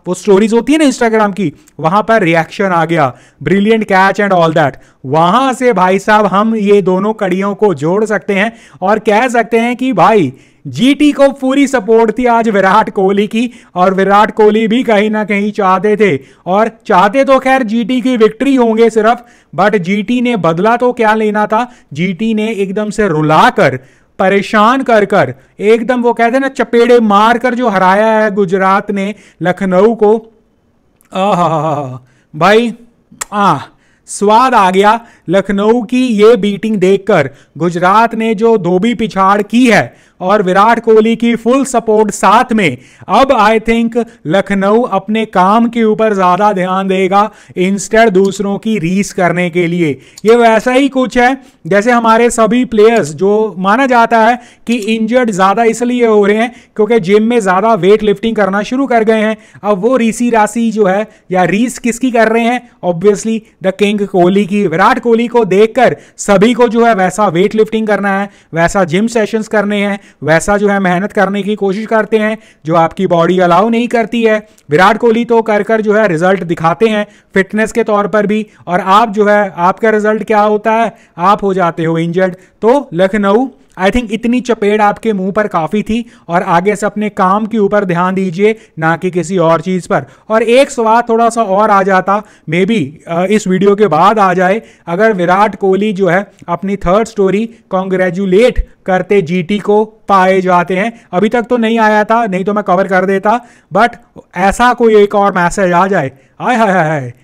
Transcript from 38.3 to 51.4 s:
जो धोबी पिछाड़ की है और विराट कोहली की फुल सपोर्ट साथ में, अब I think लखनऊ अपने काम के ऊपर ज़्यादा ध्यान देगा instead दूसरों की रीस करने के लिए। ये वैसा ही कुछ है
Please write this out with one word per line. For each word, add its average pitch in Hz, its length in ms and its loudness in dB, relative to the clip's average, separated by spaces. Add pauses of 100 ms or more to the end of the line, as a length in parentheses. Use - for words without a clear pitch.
जो 226 220 2
धोबी 185 360 0
पिछाड़ 196 480 0
की 226 260 2
है 165 280 0 (260)
और 202 220 0
विराट 202 360 2
कोहली 220 360 2
की 233 200 0
फुल 247 300 0
सपोर्ट 220 460 0
साथ 214 420 2
में, 170 240 0 (300)
अब 240 240 2
I 226 280 2
think 226 460 -2 (220)
लखनऊ 196 540 0
अपने 214 440 -2
काम 214 440 2
के 233 140 -2
ऊपर 214 300 0
ज़्यादा 190 400 2
ध्यान 185 340 -4
देगा 190 440 0 (260)
instead 202 520 0
दूसरों 196 480 0
की 220 220 -4
रीस 185 340 -2
करने 175 360 -2
के 170 180 -2
लिए। 165 320 -2 (260)
ये 220 100 6
वैसा 233 360 2
ही 269 180 2
कुछ 254 280 -2
है 254 240 0 (260)